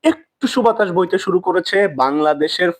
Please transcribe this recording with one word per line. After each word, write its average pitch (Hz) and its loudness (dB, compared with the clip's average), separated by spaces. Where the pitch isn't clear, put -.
একটু - -10
সুবাতাস 220 2
বইতে 185 0
শুরু 180 2
করেছে। 180 0
বাংলাদেশের 151 0